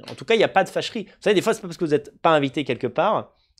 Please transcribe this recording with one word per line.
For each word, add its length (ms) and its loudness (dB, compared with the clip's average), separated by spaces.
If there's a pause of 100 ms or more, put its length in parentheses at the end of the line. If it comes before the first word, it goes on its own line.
En 60 -14
tout 120 -16
cas, 100 2
il 20 0
n'y 60 4
a 40 4
pas 160 0
de 60 -4
fâcherie. 360 -6
Vous 160 -20
savez, 120 2
des 80 4
fois, 140 0
c'est 60 -12
pas 60 -12
parce 100 -12
que 80 -2
vous 60 0
n'êtes 300 -2
pas 140 4
invité 280 0
quelque 220 -4
part 480 -2 (260)